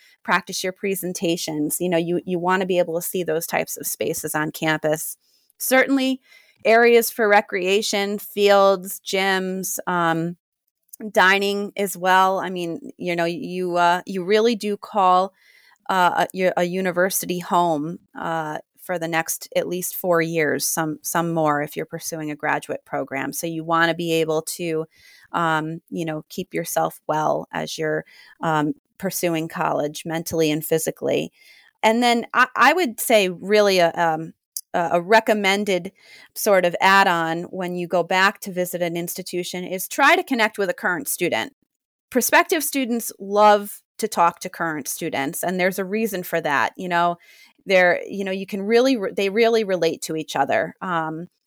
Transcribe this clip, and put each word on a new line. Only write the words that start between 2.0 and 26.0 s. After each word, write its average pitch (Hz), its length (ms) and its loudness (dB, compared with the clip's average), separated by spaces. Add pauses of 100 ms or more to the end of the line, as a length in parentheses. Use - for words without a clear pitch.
you 180 160 -4
wanna 185 260 0
be 180 120 0
able 170 180 0
to 175 100 -4
see 185 160 -4
those 165 240 -2
types 170 300 -4
of - 100 -12
spaces - 480 -4
on 156 160 -2
campus. 156 680 -2 (420)
Certainly 262 640 0 (440)
areas 233 460 6
for 220 180 0
recreation, 202 920 2
fields, 196 800 4
gyms, 190 840 -2
um, 170 500 0 (760)
dining 202 640 2
as 196 200 -4
well. 185 420 4
I 175 120 -4
mean, 175 460 -8
you 175 200 -4
know, 170 80 0
you, 175 520 -4
uh, 175 300 4
you 190 180 -6
really 214 300 4
do 208 220 -4
call 190 580 2 (540)
uh, 180 380 2
a, - 100 -14
u-, 185 200 2
a 180 80 2
university 180 760 -2
home, 175 600 0 (200)
uh, 160 400 -6 (220)
for 180 180 -6
the 165 100 -4
next - 480 -4
at 180 100 0
least 180 300 -6
four 170 240 2
years, 156 460 0
some, 156 360 -2
some 170 300 -2
more 151 300 0
if 151 120 -8
you're 160 120 -8
pursuing 160 440 -10
a 147 60 -8
graduate 147 480 -4
program. 135 480 -6
So - 140 -8
you 160 180 -6
wanna 165 300 2
be 170 180 -2
able 160 300 0
to, 160 420 -4 (480)
um, 160 560 -2
you 180 160 -6